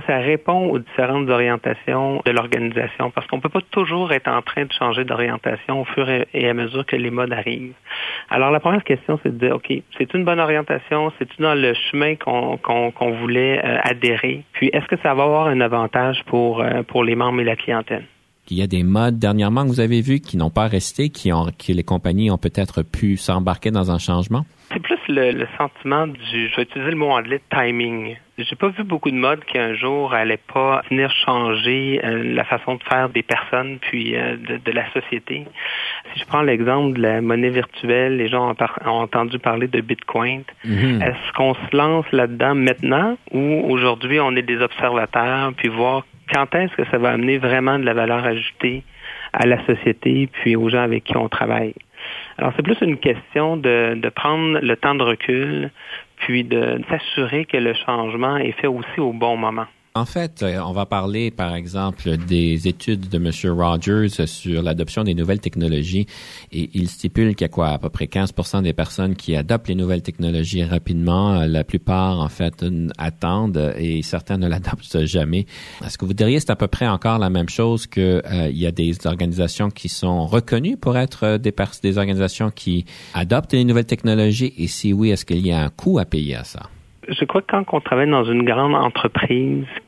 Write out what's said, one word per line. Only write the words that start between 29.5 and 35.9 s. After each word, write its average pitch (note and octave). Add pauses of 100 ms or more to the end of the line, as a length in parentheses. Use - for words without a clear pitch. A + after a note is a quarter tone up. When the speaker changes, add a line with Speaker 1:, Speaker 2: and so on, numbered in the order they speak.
Speaker 1:
un A#2
jour C3
allaient A2 (120)
pas C3+
venir C3+
changer, B2
euh, A#2
la B2
façon B2+
de B2
faire C3
des B2
personnes B2+
puis, A#2
euh, A#2+
de, A#2
de A#2+
la A#2
société. C3 (680)